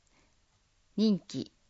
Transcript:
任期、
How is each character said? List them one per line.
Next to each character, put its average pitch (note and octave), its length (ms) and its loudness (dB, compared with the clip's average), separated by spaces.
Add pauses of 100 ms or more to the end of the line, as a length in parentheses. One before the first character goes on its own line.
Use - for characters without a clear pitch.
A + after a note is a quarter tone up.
(960)
任 G#3 220 2
期、 - 340 -10 (160)